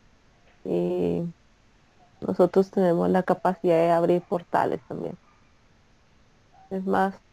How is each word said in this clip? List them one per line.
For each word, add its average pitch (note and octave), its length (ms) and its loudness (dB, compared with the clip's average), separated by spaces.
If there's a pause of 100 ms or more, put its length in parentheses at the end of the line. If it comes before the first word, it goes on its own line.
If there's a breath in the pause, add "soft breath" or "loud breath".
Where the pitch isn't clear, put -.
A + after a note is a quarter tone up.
(640)
Y F3 600 -2 (1000)
nosotros F#3+ 500 2
tenemos F3+ 380 2
la F#3 140 2
capacidad F3+ 520 0
de E3+ 160 4
abrir E3+ 300 2
portales - 680 -4
también. - 300 -10 (1500)
Es F#3+ 160 -8
más, F#3+ 300 0 (180)